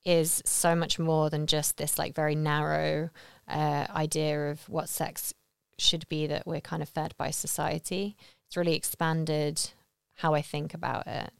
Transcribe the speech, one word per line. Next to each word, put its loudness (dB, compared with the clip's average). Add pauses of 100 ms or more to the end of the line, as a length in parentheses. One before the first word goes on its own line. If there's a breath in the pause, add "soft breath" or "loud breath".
is 4
so 4
much 0
more 4
than 0
just 0
this, -2
like, -2
very 2
narrow, 2 (400 loud breath)
uh, 2
idea 0
of -10
what -4
sex -4 (460)
should 2
be 0
that -2
we're -4
kind -6
of -8
fed -4
by -4
society. -2 (320 loud breath)
It's -16
really 2
expanded 0 (460)
how 2
I 2
think -6
about -4
it. -6